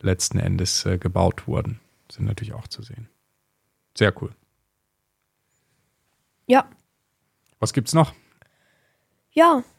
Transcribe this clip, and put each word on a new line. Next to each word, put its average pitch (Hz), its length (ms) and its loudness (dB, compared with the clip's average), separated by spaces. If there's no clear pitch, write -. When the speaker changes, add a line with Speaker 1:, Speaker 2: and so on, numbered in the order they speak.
Speaker 1:
letzten 92 400 -2
Endes, 92 440 -2
äh, 92 140 -2
gebaut 90 480 -2
wurden, - 320 -4
sind - 140 -8
natürlich 101 300 -6
auch - 120 -16
zu - 160 -16
sehen. 107 260 -18
Sehr 104 240 4
cool. - 120 -10
Speaker 2:
Ja. 254 160 6
Speaker 1:
Was - 120 -2
gibt's 131 220 -2
noch? 160 180 4
Speaker 2:
Ja, 311 320 4